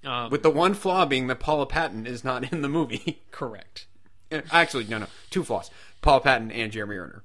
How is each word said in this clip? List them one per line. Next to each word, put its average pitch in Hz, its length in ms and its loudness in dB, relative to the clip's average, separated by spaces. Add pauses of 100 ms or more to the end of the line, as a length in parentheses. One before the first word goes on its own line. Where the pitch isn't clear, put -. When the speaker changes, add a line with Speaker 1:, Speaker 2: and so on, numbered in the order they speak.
Speaker 1:
Um, 120 260 -4
Speaker 2:
With 135 140 -2
the 165 80 8
one 175 240 4
flaw 185 320 2
being 131 200 0
that 127 120 -2
Paula 151 260 2
Patton 113 400 -2
is 120 180 -10
not 127 300 -2
in 165 80 -4
the 139 80 -2
movie. 147 560 -4
<laughs> - 60 -20
Speaker 1:
Correct. - 560 -12 (440)
Speaker 2:
Uh, 151 100 -4 (100)
actually, 165 340 4
no, 110 140 -4
no. 101 80 -8 (240)
Two 185 120 -2
flaws. - 280 -4 (300)
Paula 139 200 6
Patton 117 300 2
and 110 200 -4
Jeremy 104 260 -8
Renner. 90 280 -12